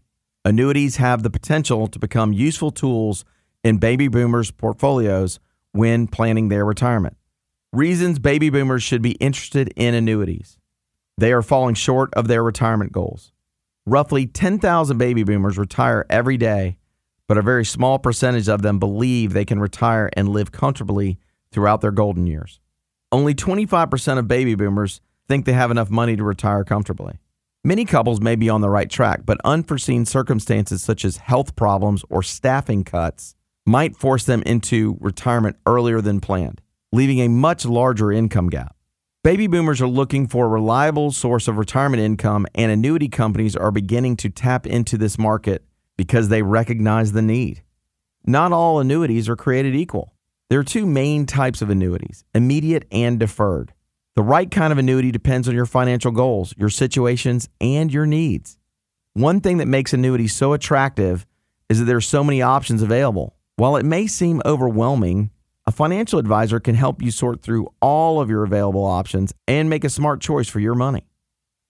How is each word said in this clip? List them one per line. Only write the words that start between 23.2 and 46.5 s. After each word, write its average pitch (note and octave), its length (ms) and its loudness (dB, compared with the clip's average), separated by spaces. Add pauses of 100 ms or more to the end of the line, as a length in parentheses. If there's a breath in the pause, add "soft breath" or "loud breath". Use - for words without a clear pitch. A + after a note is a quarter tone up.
twenty-five F#3 560 0
percent C3 280 -2
of A2+ 100 -2
baby B2 260 2
boomers G2+ 480 -2 (260)
think C#3 160 0
they C3 80 2
have B2+ 180 2
enough A2+ 200 0
money A2+ 260 0
to G#2 80 -4
retire G2+ 400 -2
comfortably. F#2+ 540 -6 (460)
Many G3+ 200 2
couples A#2 380 2
may A#2 140 2
be A2+ 120 0
on G#2+ 140 2
the G2+ 80 2
right G2+ 180 0
track, - 380 -2
but - 180 0
unforeseen C3 640 0
circumstances A2 760 -2
such G#2+ 220 -4
as F#2 140 -2
health C3 360 -2
problems G2+ 540 0
or F#2 140 -2
staffing B2+ 600 -2
cuts E2+ 520 -6 (320)
might C3+ 300 2
force C3 280 0
them A#2+ 220 0
into A2 540 0
retirement A2 560 -2 (100)
earlier A#2+ 340 2
than G2+ 200 0
planned, F#2 420 -6 (300)
leaving C3 260 2
a A#2+ 100 2
much C3+ 380 2
larger A#2 440 2
income G#2 380 0
gap. C#2 260 -8 (480)
Baby G3 260 2
boomers D#3+ 340 0
are B2+ 60 2
looking C3+ 400 0
for B2 180 0
a - 20 0
reliable C#3 640 2
source A#2+ 380 0
of G#2 100 -2
retirement B2+ 420 0
income, G#2 540 0
and A2+ 160 0
annuity C#3 380 0
companies G#2+ 480 -2
are G2+ 160 -2
beginning A2+ 460 0
to G#2 120 -4
tap B2+ 360 -2
into A#2 300 -2
this G#2+ 220 -2
market G#2+ 460 -2 (320)
because G#2 320 2
they G#2+ 140 2
recognize A2 680 0